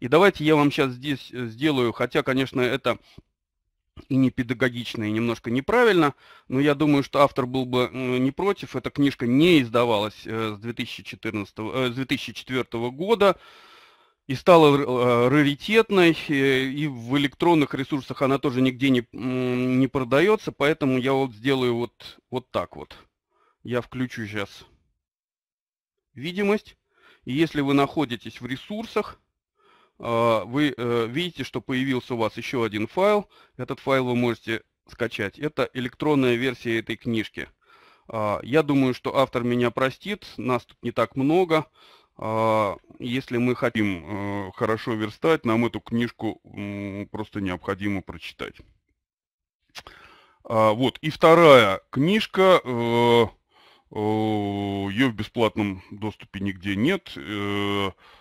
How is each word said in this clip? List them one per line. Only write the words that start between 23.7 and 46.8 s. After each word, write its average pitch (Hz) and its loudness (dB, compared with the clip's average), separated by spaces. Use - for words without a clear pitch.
включу 123 -8
щас 101 -10
видимость, 190 -2
и 127 -6
если 147 0
вы 139 2
находитесь 139 -2
в 123 -12
ресурсах, 208 -8
э, 117 0
вы, 139 -2
э, 120 -2
видите, 151 -6
что - -10
появился 131 -4
у 117 -4
вас 110 -2
еще 120 -4
один 107 -4
файл. 202 0
Этот 127 -10
файл 135 0
вы 123 0
можете 113 -2
скачать. 110 -6
Это 135 -4
электронная 127 0
версия 120 -2
этой 113 -8
книжки. 107 -6
А, 107 -4
я 139 0
думаю, 139 2
что - -6
автор 131 0
меня 120 0
простит, 131 -6
нас 117 -4
тут - -20
не 117 -8
так - -2
много. 156 2
А, 110 0
если 123 -4
мы 123 2
хотим, 101 -4
э, 92 -14
хорошо 113 -2
верстать, 110 -2
нам 117 2
эту 110 -6
книжку, 117 -4
м, 101 -10